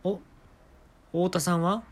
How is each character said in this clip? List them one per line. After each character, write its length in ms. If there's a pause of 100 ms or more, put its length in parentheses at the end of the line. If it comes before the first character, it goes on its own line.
お、 160 (920)
太 160
田 100
さ 140
ん 80
は？ 300